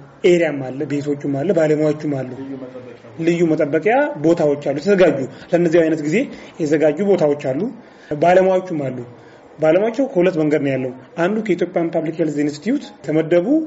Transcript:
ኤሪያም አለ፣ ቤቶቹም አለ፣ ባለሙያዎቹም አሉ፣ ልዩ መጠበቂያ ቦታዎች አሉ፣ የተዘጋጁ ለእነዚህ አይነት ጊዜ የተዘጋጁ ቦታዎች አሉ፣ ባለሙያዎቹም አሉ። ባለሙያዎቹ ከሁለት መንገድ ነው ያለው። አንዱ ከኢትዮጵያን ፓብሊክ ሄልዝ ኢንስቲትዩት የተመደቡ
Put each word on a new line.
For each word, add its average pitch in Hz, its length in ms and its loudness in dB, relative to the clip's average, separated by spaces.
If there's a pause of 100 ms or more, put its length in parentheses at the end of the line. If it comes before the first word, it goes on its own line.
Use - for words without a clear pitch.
(240)
ኤሪያም 170 380 2
አለ፣ 131 260 -10
ቤቶቹም 143 480 -4
አለ፣ 143 180 -2
ባለሙያዎቹም 151 600 0
አሉ፣ 127 180 -6 (880)
ልዩ 170 260 2
መጠበቂያ 160 500 2 (240)
ቦታዎች 151 440 2
አሉ፣ 143 140 -2
የተዘጋጁ 180 400 4 (280)
ለእነዚህ 170 340 2
አይነት 160 220 2
ጊዜ 151 160 -2 (340)
የተዘጋጁ 151 540 0
ቦታዎች 160 400 2
አሉ፣ 139 160 -2 (500)
ባለሙያዎቹም 185 720 2
አሉ። 127 160 -6 (640)
ባለሙያዎቹ 185 460 2
ከሁለት 180 320 0
መንገድ 151 240 0
ነው 139 100 -2
ያለው። 127 200 -4 (260)
አንዱ 190 240 0
ከኢትዮጵያን 170 480 -2
ፓብሊክ 160 280 -4
ሄልዝ 156 220 -2
ኢንስቲትዩት 151 500 -4
የተመደቡ 160 580 0 (200)